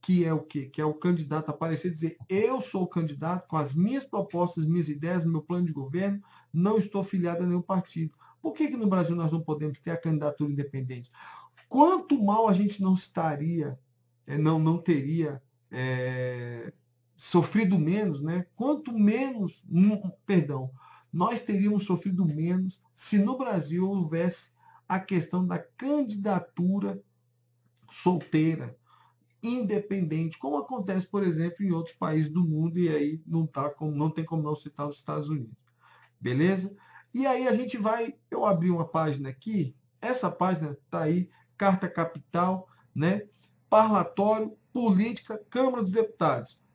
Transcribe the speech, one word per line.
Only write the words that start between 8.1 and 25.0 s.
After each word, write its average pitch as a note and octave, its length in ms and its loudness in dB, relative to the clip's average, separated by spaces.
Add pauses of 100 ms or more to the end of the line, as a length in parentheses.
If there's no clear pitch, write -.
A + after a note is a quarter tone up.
Por - 60 -8
que D4+ 140 -2
que C4 100 -4
no G#3+ 100 2
Brasil F3+ 260 2
nós E3 160 0
não D#3+ 120 0
podemos D3+ 360 -4
ter - 120 -8
a E3+ 80 -2
candidatura D3 520 0
independente? C3+ 640 -6 (560)
Quanto D4+ 500 4
mal G#3+ 300 4
a F#3+ 60 6
gente G3 260 0
não F#3+ 140 4
estaria, D#3 840 -2 (480)
é, C#3 120 -4
não, D#3 200 4
não D#3+ 200 4
teria, D3+ 640 0 (280)
é, B2+ 1040 -4 (420)
sofrido F#3+ 640 2
menos, D#3+ 440 0
né? E3+ 240 -4 (100)
Quanto C4 340 -2
menos, A3+ 800 0
hum, G3 300 4 (240)
perdão, C#3+ 460 0 (420)
nós G#3+ 300 0
teríamos G3+ 400 2
sofrido F#3 420 0
menos E3+ 580 -2 (120)
se - 240 0
no A#3+ 180 2
Brasil F#3 500 -2
houvesse E3+ 640 -2 (380)
a F#3 100 0
questão F#3 480 -2